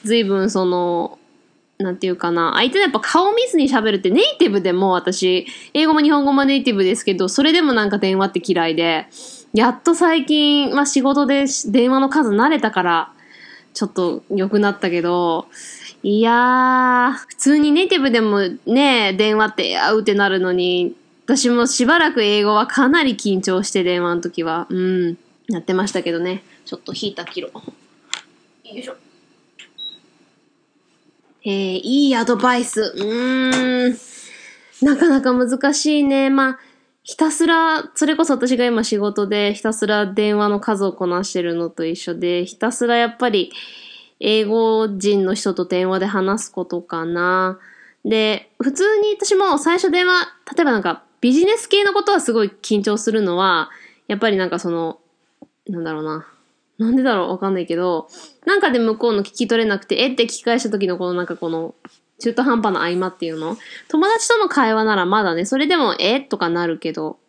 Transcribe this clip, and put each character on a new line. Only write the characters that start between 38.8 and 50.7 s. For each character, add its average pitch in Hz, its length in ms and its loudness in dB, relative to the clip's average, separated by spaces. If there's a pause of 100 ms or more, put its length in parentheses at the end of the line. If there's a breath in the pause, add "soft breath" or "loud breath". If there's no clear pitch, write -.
仕 - 140 -2
事 208 300 -2
で 208 260 0
ひ 208 100 -10
た 220 120 -2
す 214 120 -2
ら 208 200 0
電 208 320 0
話 208 100 2
の 202 100 0
数 196 280 -2
を 180 80 -2
こ 185 120 -4
な 180 160 -2
し - 120 -10
て 180 80 -2
る 170 120 -2
の 170 140 -4
と 165 160 -8
一 165 120 -4
緒 170 180 -8
で、 175 320 -2
ひ - 120 -20
た 233 140 -2
す 240 140 -4
ら 233 100 2
や 233 120 2
っ 233 100 -10
ぱ 247 100 0
り 202 240 -2 (680 loud breath)
英 220 240 0
語 220 440 0
人 196 380 0
の 190 80 0
人 196 180 -4
と 180 140 -4
電 185 240 -2
話 190 80 0
で 190 80 -2
話 196 380 -2
す - 80 -18
こ 180 120 -6
と 175 160 -6
か 165 240 -8
な。 185 540 -2 (480 loud breath)
で、 214 520 -2
普 262 140 -2
通 349 120 -2 (160)
に 415 180 0
私 415 160 -2
も 370 240 2
最 330 160 0
初 359 160 0
電 359 160 2
話、 359 80 2 (420)
例 339 60 2
え - 20 4
ば 269 80 2